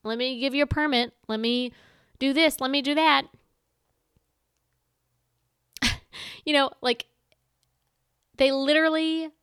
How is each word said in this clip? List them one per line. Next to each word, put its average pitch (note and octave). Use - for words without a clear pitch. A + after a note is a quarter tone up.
Let A3+
me B3+
give B3+
you C#4+
a C#4+
permit. C#4
Let A3
me A#3+
do C4+
this. D#4
Let C4
me C#4
do C#4+
that." D4+
<laughs> -
You D4+
know, C#4
like, A#3+
they C4+
literally D#4+